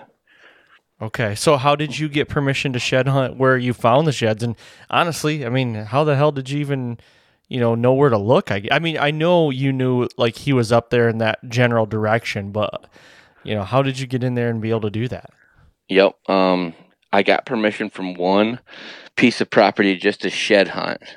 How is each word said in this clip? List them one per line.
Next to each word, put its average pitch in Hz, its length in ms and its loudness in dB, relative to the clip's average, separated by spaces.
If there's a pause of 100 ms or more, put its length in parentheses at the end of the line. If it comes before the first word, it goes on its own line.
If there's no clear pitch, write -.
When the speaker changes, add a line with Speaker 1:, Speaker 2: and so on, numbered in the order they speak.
(1000)
Speaker 1:
Okay. 107 340 -6
So 147 220 2
how 143 180 0
did 143 240 -6
you 151 80 -2
get 143 220 -2
permission 139 440 -2
to 123 60 -4
shed 131 280 0
hunt 135 300 0
where 131 200 4
you 123 160 -2
found 127 340 2
the 151 60 2
sheds? 110 280 -2
And 117 140 -4 (340)
honestly, 151 560 -2
I 117 40 -4
mean, 123 260 -2
how 110 280 -2
the 151 120 2
hell 147 160 2
did 135 180 -8
you 143 100 -4
even, 131 380 -4 (520)
you 127 100 -6
know, 117 160 2
know 123 180 4
where 139 160 4
to 113 80 4
look? 117 340 2
I, 101 200 -4
I 139 80 2
mean, 165 180 -2
I 143 140 0
know 160 380 2
you 135 240 -2
knew, 127 340 0 (100)
like, 117 200 0
he 143 160 -2
was 117 180 2
up 117 180 4
there 117 200 4
in 113 80 -2
that 110 320 -2
general 120 360 2
direction, 107 680 -2
but, 104 360 -4 (560)
you - 100 -6
know, 101 100 -2
how 123 200 0
did 131 160 -4
you 135 80 -8
get 123 160 -4
in 127 100 -2
there 120 160 -2
and 113 120 -4
be 110 80 -4
able 113 120 -2
to 107 80 -4
do 107 200 -4
that? 92 200 -12 (600)
Speaker 2:
Yep. 95 260 4 (140)
Um, 92 440 2 (400)
I 101 100 4
got 98 220 2
permission 107 440 -2
from 92 260 -10
one 98 440 0 (560)
piece - 260 2
of - 80 -2
property 101 480 2
just 101 240 -2
to 95 80 -4
shed 98 380 2
hunt. 85 340 -8 (140)